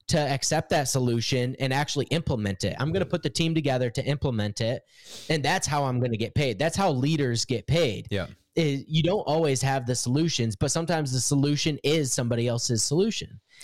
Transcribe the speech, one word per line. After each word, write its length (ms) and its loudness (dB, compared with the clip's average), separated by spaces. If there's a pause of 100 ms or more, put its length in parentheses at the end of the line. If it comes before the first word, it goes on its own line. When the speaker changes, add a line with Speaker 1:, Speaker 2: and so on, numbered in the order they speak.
Speaker 1:
to 100 2
accept 520 0
that 140 2
solution 760 0
and 120 0
actually 340 0
implement 580 -2
it. 140 -2
I'm 140 -2
gonna 140 0
put 160 -4
the 80 -2
team 240 0
together 360 2
to 140 -6
implement 560 -2
it, 220 -2 (480)
and 140 0
that's 220 0
how 180 0
I'm 160 0
gonna 160 0
get 180 -4
paid. 240 0
That's 180 0
how 140 2
leaders 540 0
get 220 -2
paid. 440 0
Speaker 2:
Yeah. 160 -2 (300)
Speaker 1:
Is 300 0
you 160 0
don't 200 2
always 400 2
have 240 0
the 80 0
solutions, 640 0
but 140 0
sometimes 400 0
the 100 0
solution 640 2
is 300 2
somebody 340 0
else's 380 0
solution. 560 -2 (240)